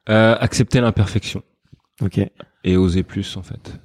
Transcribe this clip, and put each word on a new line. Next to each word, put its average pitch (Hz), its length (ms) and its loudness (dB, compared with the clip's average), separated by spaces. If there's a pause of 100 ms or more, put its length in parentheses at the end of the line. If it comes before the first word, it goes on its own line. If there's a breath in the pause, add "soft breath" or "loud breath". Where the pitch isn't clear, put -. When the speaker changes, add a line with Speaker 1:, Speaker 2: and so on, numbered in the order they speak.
Speaker 1:
Euh, 110 320 4
accepter 120 400 0
l'imperfection. 107 640 -2 (580)
Speaker 2:
Ok. 98 200 -2 (420)
Speaker 1:
Et 92 140 2
oser 92 260 2
plus, - 320 -8
en 98 80 -12
fait. - 420 -16